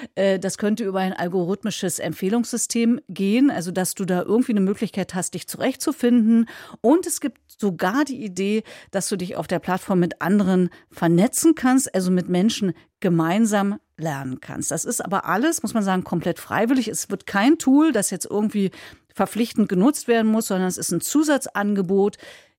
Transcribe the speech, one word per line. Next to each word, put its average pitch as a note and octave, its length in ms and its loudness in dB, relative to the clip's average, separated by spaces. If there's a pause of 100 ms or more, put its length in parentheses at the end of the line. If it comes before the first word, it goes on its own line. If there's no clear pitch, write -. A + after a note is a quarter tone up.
(160)
Äh, G3 240 2
das F#3+ 180 -4
könnte G#3+ 280 -2
über F#3+ 140 -2
ein F#3 140 -2
algorithmisches F3+ 840 -4
Empfehlungssystem A#3 1080 -2
gehen, G#3+ 420 2
also F3 200 -6
dass F#3 220 -2
du G3 120 -4
da F3+ 160 0
irgendwie A#3 320 0
eine G#3 80 2
Möglichkeit F#3+ 520 -4
hast, F#3 200 -6
dich - 160 -10
zurechtzufinden. A#3+ 960 2 (320)
Und D#4+ 260 2
es - 140 -6
gibt - 180 -8 (220)
sogar G3+ 460 0
die C4+ 180 -10
Idee, G3+ 400 -2 (280)
dass F#3+ 180 -4
du G3+ 80 -2
dich F3+ 180 -8
auf E3 120 -6
der E3+ 120 -2
Plattform F#3 400 0
mit - 220 -2
anderen F#3 480 2 (200)
vernetzen F#3 640 2
kannst, B3+ 400 2
also F#3 180 0
mit F3+ 180 0
Menschen F#3 420 2 (300)
gemeinsam G3 800 2 (180)
lernen C#3 420 -6
kannst. - 320 -8
Das D#3+ 140 -4
ist - 180 -4
aber F#3 220 -4
alles, C4+ 380 0
muss G#3 100 -6
man A3 100 0
sagen, F#3 220 0
komplett E3+ 340 -4
freiwillig. A3+ 480 0
Es - 220 -8
wird - 180 -8
kein A#3+ 300 4
Tool, D4 340 4
das - 180 0
jetzt F#3 160 -6
irgendwie G#3 460 0 (420)
verpflichtend G#3 540 0
genutzt G3 400 2
werden A3+ 240 2
muss, A3 160 0
sondern F#3 220 0
es F3+ 80 -6
ist - 140 -4
ein E3+ 100 0
Zusatzangebot. G#3 1160 0 (420)